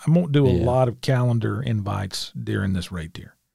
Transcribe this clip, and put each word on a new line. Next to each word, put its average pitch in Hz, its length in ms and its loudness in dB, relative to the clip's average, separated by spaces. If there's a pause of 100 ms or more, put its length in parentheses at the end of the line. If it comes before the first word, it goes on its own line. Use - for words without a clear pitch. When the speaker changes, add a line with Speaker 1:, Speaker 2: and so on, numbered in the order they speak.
Speaker 1:
I 156 60 4
won't 170 200 4
do 143 160 4
a 98 40 4
Speaker 2:
Yeah. - 140 2
Speaker 1:
lot 127 220 2
of - 140 -4
calendar 117 640 0
invites 101 680 -4 (100)
during 101 320 -2
this 90 180 -4
raid 80 240 -10
tier. - 200 -16 (200)